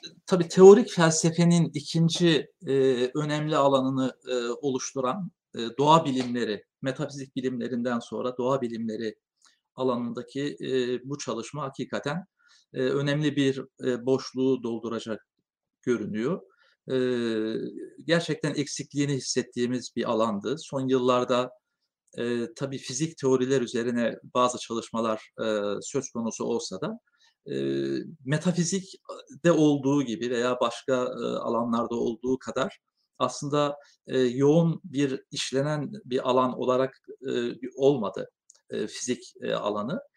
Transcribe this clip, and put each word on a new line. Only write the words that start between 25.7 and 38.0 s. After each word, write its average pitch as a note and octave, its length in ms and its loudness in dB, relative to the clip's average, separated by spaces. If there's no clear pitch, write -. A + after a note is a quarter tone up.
söz - 280 -6
konusu A#2 340 -6
olsa A#2 360 -4
da, A3 200 -8
e, - 80 -8
metafizikte E3+ 1300 -2
olduğu C#3+ 500 4
gibi A#2 280 -6
veya B2 300 -2
başka, A#2+ 340 -2
e, B2 300 -2
alanlarda A#2 680 -2
olduğu A#2+ 440 -2
kadar C3+ 400 -4
aslında, C#3+ 580 -2
e, C3 120 -2
yoğun C#3+ 680 4
bir C3+ 460 -2
işlenen C#3 640 -4
bir B2+ 260 -2
alan B2+ 280 2
olarak, B2+ 440 0
e, A#2+ 240 -2
olmadı, C3+ 540 0